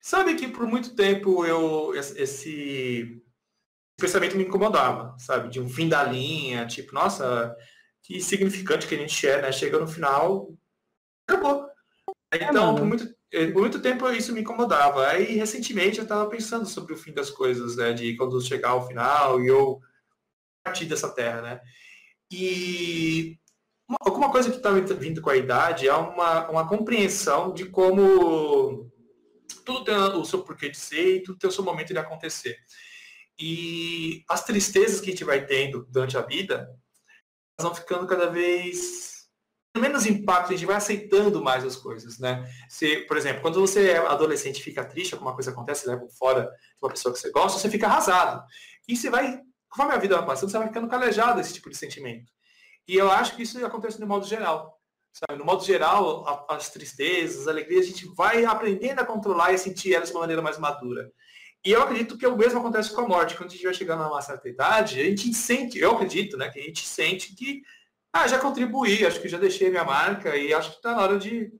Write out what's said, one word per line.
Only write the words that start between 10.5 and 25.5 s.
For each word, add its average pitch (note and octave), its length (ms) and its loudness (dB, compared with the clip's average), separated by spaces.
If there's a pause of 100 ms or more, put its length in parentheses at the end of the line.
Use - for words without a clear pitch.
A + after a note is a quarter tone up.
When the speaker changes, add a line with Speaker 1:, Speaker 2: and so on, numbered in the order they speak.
Speaker 1:
acabou. C#4+ 400 2 (640)
Speaker 2:
É, E3 120 -2
Speaker 1:
Então, G#3+ 220 4
Speaker 2:
mano. A3 120 4
Speaker 1:
por - 80 2
muito, A#3 280 -2 (180)
eh, D#3+ 180 2
por F#3 100 2
muito A#3 200 0
tempo B3+ 300 0
isso A#3 220 -2
me A3 80 -4
incomodava. D#3 680 2
Aí, G3 300 2
recentemente, G#3+ 640 0
eu A3 80 -6
tava G#3+ 220 0
pensando A3+ 380 -6
sobre D#3+ 260 -10
o D3+ 40 -10
fim - 160 -18
das C#3 180 -6
coisas, A#2+ 460 -2
né? A#2 160 0
De A#2 240 -4
quando B2+ 240 -2
chegar B2 300 -2
ao B2+ 160 0
final C3 540 2
e B2+ 80 2
eu C3+ 320 6 (840)
partir F3+ 200 -6
dessa D#3 280 -4
terra, A#2 300 -4
né? B2 180 -12 (720)
E F3 1080 -2 (500)
uma, A#3+ 120 -4
alguma C4 300 2
coisa B3 200 4
que - 80 -4
tá G#3 120 0
vindo F#3+ 500 0
com D3+ 100 0
a C3+ 60 6
idade C3 520 2